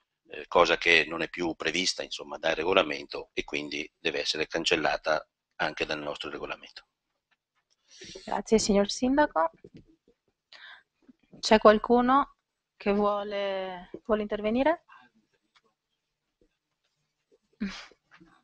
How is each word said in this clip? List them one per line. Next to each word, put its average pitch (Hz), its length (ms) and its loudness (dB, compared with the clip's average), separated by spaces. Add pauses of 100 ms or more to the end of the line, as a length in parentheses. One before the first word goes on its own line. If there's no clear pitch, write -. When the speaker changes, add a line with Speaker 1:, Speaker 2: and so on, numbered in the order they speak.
(280)
Speaker 1:
eh, 76 200 -14
cosa 85 280 4
che 82 300 4
non 82 160 -6
è 78 60 -6
più 85 260 -4
prevista, 82 480 -4
insomma, 71 360 -12
dal 80 160 0
regolamento 78 800 -2
e - 120 -8
quindi 73 540 -8
deve 73 220 -4
essere 78 260 -4
cancellata 78 800 -2 (300)
anche 80 300 -4
dal 76 140 -6
nostro 73 300 -8
regolamento. 71 560 -14 (1400)
Speaker 2:
Grazie, 214 340 0
signor 202 320 2
Sindaco. 294 600 0 (1900)
C'è - 200 6
qualcuno 240 760 6 (400)
che - 160 -2
vuole, 202 960 -2 (140)
vuole 214 180 0
intervenire? 220 640 0 (3500)